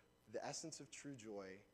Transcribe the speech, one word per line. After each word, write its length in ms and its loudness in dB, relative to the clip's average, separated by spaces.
the 100 4
essence 360 2
of 100 -6
true 260 -2
joy, 340 0